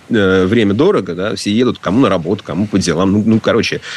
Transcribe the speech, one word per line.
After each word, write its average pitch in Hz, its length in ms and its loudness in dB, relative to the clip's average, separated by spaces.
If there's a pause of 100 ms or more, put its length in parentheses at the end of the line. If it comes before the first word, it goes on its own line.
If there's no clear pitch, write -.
э, 95 360 2
время 101 280 2
дорого, 139 420 0
да, 95 200 -6
все - 160 -6
едут, 113 280 0
кому 98 220 0
на 120 80 4
работу, 92 340 -2
кому 92 240 -4
по 104 100 -2
делам. 90 360 0
Ну, 104 120 2
ну, 110 140 2
короче, 101 420 -2 (160)